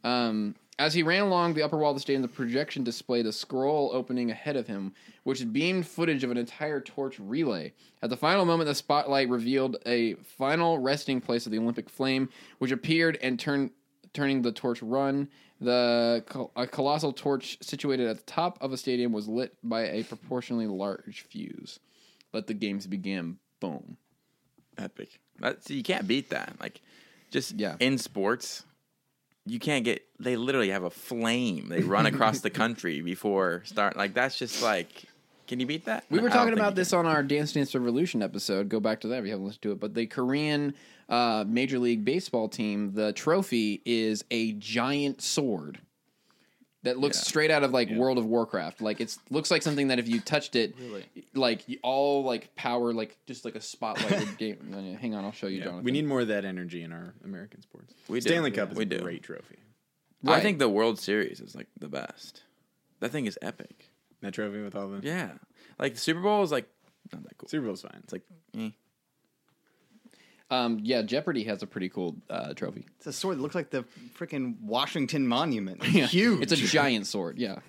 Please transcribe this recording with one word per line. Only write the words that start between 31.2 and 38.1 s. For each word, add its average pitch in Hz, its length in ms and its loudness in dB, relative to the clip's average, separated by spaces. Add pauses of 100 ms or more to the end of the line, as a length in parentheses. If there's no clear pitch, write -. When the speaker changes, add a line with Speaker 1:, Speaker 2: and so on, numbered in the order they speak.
Speaker 2:
they 85 120 0
run 98 240 4
across 113 360 4
the 107 80 0
Speaker 1:
<laughs> - 20 -10
Speaker 2:
country 104 500 0
before 92 640 0
start. 101 320 0
Like, 101 160 0
that's 127 240 0
just 120 240 -4
like, 101 440 0 (420)
can 123 120 -6
you 127 60 0
beat 156 200 -6
that? 220 240 -2
Speaker 1:
We 156 80 2
Speaker 2:
No, 214 60 4
Speaker 1:
were 240 60 4
Speaker 2:
I - 20 2
don't - 60 6
Speaker 1:
talking 233 180 6
Speaker 2:
think 214 40 2
Speaker 1:
about 208 140 2
Speaker 2:
you - 20 -2
Speaker 1:
this 185 160 2
Speaker 2:
can. 180 80 6
Speaker 1:
on 170 80 4
our 151 160 4
Dance 147 300 0
Dance 139 200 0
Revolution 123 480 2